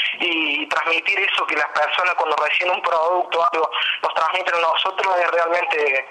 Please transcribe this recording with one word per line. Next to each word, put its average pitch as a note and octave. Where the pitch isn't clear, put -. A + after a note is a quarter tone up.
y, D#3+
y D3
transmitir D#3+
eso, G3
que D3+
las D3
personas E3+
cuando D#3+
reciben F3
un F3+
producto F3
o E3
algo D#3
nos E3
transmiten F3
a E3+
nosotros, F#3
es E3+
realmente D#3+